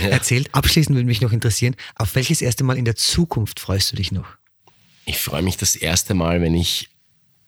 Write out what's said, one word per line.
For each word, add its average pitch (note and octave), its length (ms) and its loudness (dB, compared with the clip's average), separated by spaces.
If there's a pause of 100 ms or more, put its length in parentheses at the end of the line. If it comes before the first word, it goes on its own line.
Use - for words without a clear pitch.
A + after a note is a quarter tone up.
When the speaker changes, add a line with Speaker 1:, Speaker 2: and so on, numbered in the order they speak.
Speaker 1:
Ja. G2 80 2
Speaker 2:
erzählt. B2+ 440 0
Abschließend C#3+ 420 4
würde B2 120 2
mich A#2 140 2
noch B2 100 2
interessieren, A#2+ 440 0 (200)
auf A2 200 -2
welches C3 260 0
erste B2 220 -2
Mal B2+ 140 0
in B2 80 -2
der A2+ 100 0
Zukunft - 640 -2
freust G2 320 -2
du - 40 -10
dich G2 160 -4
noch? F#2 140 -4 (800)
Speaker 1:
Ich - 140 -4
freue - 240 -2
mich F#2 140 0
das - 180 0
erste - 380 0
Mal, F2 280 2
wenn E2 140 2
ich - 340 -2 (580)